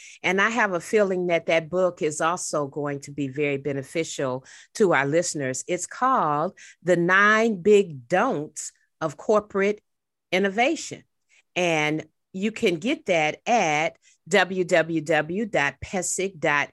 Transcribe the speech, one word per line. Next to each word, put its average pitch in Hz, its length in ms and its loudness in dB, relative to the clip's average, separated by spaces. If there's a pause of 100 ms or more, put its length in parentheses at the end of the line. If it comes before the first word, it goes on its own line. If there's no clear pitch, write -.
(220)
and 185 180 0
I 208 120 4
have 220 220 0
a 170 60 0
feeling 190 480 0
that 165 200 0
that 165 200 2
book 180 360 0
is 151 180 -2
also 160 460 -2
going 143 340 -6
to 147 100 -16
be 143 160 -6
very 143 300 -2
beneficial 139 880 -6 (300)
to 170 180 4
our 139 140 4
listeners. 143 600 -2
It's 175 200 -4
called 185 640 0 (300)
The 175 120 4
Nine 202 640 4
Big 170 480 2
Don'ts 175 640 -2 (300)
of 156 160 -6
Corporate 208 640 0 (500)
Innovation. 202 720 0 (520)
And 156 500 0 (280)
you 196 180 -4
can 202 240 0
get 214 320 -4
that 156 400 0
at 165 500 0 (300)
w 185 360 2
w 165 380 0
w 160 440 -2
dot 143 380 -2
pesic 185 560 -6
dot 147 340 0